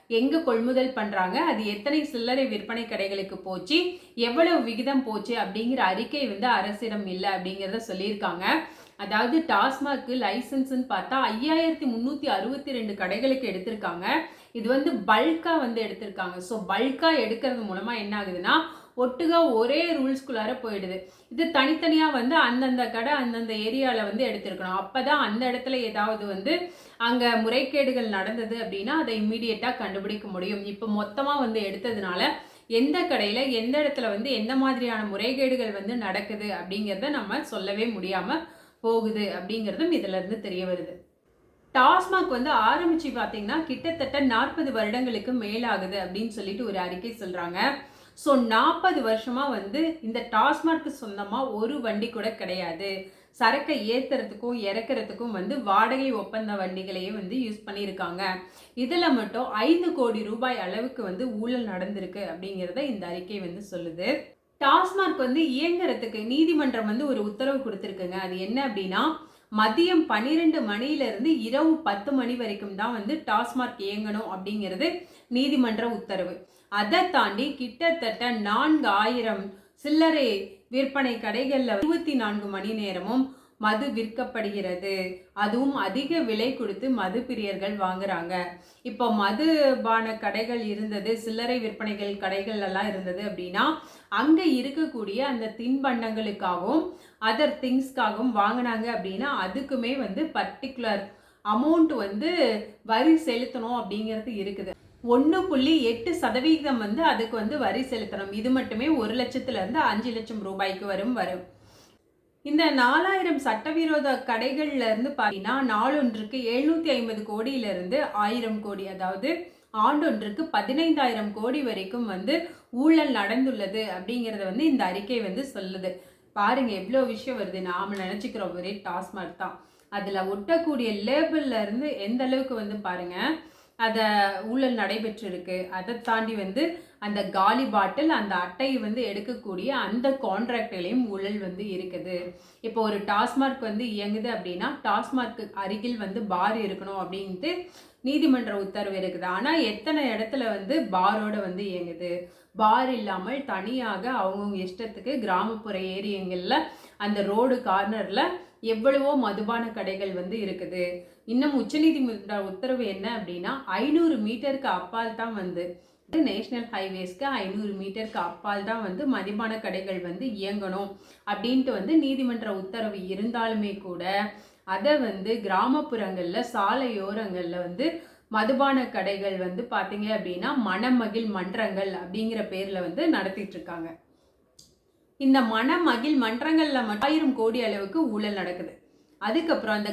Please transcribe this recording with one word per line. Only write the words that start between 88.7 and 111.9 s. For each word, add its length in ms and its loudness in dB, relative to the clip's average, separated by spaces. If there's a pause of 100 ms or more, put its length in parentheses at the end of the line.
இப்போ 160 0 (160)
மதுபான 1000 4
கடைகள் 400 -2 (100)
இருந்தது, 380 -4 (140)
சில்லறை 400 -2
விற்பனைகள் 580 -4
கடைகள் 460 -2
எல்லாம் 240 0
இருந்தது 360 -6
அப்படின்னா, 360 -2 (560)
அங்க 200 6 (180)
இருக்கக்கூடிய 640 -2 (120)
அந்த 260 -2
தின்பண்டங்களுக்காகவும் 1300 0 (440)
other 220 4 (120)
திங்ஸ்க்காகவும் 760 0
வாங்குனாங்க 560 2
அப்படின்னா, 340 -4 (140)
அதுக்குமே 500 -2 (100)
வந்து 200 -2 (120)
பர்டிகுலர் 680 -4 (400)
அமௌண்ட் 500 4 (100)
வந்து 260 -2 (640)
வரி 240 8 (120)
செலுத்தணும் 520 -2
அப்படிங்கிறது 520 -6 (100)
இருக்குது. 320 -6 (380)
ஒண்ணு 260 6 (100)
புள்ளி 260 6 (160)
எட்டு 200 -2 (120)
சதவீதம் 600 2
வந்து 280 0
அதுக்கு 320 0
வந்து 200 0
வரி 280 0
செலுத்தணும். 480 -6
இது 180 0
மட்டுமே 300 -2 (120)
ஒரு 220 0
லட்சத்துல 420 -2
இருந்து 180 0 (100)
அஞ்சு 260 0
லட்சம் 320 -6
ரூபாய்க்கு 420 -2
வரும், 300 0
வரும். 200 -2 (1040)